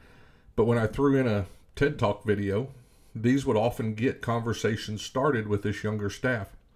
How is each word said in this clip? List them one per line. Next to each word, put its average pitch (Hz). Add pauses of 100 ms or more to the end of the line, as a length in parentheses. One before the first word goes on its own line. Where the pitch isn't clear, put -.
(560)
but 110
when 117
I 117
threw 139
in 131
a 104 (280)
ted 143
Talk 104
video, 101 (440)
these 123
would 120
often 113
get 113
conversations 113
started 127
with 101
this 104
younger 107
staff. 117 (200)